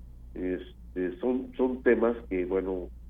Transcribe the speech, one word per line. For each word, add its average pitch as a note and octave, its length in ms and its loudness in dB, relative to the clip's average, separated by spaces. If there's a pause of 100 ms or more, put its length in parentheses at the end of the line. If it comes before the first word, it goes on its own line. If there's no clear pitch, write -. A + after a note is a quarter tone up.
(320)
Este, F2+ 880 -4
son, B2+ 380 0
son B2+ 240 2
temas A#2 340 6 (140)
que, F2+ 160 2
bueno, F#2 420 0 (220)